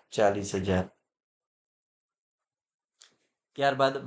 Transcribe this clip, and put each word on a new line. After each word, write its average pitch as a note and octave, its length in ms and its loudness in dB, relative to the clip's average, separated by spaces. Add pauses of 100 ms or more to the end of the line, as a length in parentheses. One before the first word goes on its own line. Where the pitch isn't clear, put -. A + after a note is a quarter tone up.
(160)
ચાલીસ G2+ 360 2 (160)
હજાર. F#2 160 2 (2750)
ત્યારબાદ C3+ 360 2 (120)